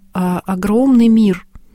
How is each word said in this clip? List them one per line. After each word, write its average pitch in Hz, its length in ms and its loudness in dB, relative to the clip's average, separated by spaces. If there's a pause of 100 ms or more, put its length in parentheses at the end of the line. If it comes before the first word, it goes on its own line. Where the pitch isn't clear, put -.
(140)
а, 180 320 -4
огромный 233 600 0
мир. 220 380 0 (280)